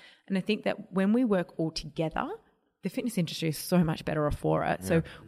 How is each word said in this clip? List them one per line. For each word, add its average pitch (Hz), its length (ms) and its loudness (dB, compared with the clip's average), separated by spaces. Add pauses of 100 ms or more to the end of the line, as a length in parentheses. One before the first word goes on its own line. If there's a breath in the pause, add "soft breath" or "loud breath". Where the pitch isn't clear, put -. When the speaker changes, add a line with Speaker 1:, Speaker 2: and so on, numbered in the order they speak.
(280 loud breath)
Speaker 1:
And 190 100 0
I - 20 0
think 208 240 -2
that - 280 -4
when 190 200 2
we 247 120 4
work 190 340 0
all 160 120 0
together, 160 580 -4 (540)
the 190 60 -4
fitness 240 300 -4
industry 165 300 -2
is 151 100 -2
so 180 260 4
much 160 200 -2
better 151 220 0
off 147 120 -2
for 156 260 2
it. - 200 -2
So 185 120 4
Speaker 2:
Yeah. 165 40 4 (280 loud breath)